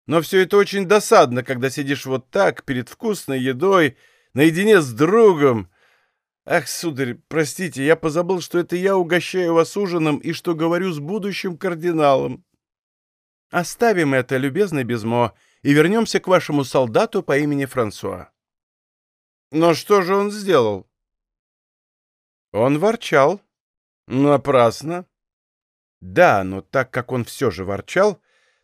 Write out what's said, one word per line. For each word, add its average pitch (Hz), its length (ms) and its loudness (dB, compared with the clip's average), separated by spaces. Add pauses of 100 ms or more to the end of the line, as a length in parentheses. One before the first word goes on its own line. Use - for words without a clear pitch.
Но 160 140 0
всё 185 180 0
это 185 180 2
очень 196 300 0
досадно, 160 560 4
когда 131 260 -4
сидишь 139 360 -6
вот 131 240 -6
так, 190 340 -2
перед 127 260 -6
вкусной 175 500 -6
едой, 139 580 0 (360)
наедине 165 480 4
с 127 120 -6
другом. 147 760 4 (760)
Ах, 156 220 -2
сударь, 131 480 -6 (120)
простите, 147 560 -4
я 156 120 4
позабыл, 170 440 -2
что 170 200 -4
это 170 160 -4
я 190 220 0
угощаю 170 580 -2
вас 165 200 2
ужином 170 420 -2
и 160 140 -8
что 175 220 -6
говорю 170 380 -2
с 151 80 -8
будущим 180 580 -8
кардиналом". 151 880 0 (1040)
"Оставим 175 640 0
это, 131 240 0
любезный 143 460 -2
Безмо, 117 500 -2 (300)
и 143 100 4
вернёмся 190 460 2
к - 80 -8
вашему 151 360 2
солдату 147 600 0
по 143 140 0
имени 147 280 -2
Франсуа". 98 680 -6 (1200)
"Но 160 220 2
что 202 280 2
же 180 140 -2
он 202 160 0
сделал?" 139 560 0 (1600)
"Он 127 260 0
ворчал". 175 640 0 (640)
"Напрасно". 139 1000 0 (960)
"Да, 101 420 2
но 95 180 -8
так - 300 -4
как 123 200 -8
он 123 120 -2
всё 123 260 -4
же 90 160 -6
ворчал, 170 560 -2 (420)